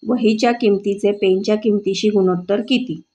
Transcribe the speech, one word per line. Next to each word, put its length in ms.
वहीच्या 440
किमतीचे 600
पेनच्या 440
किमतीशी 540
गुणोत्तर 520
किती? 400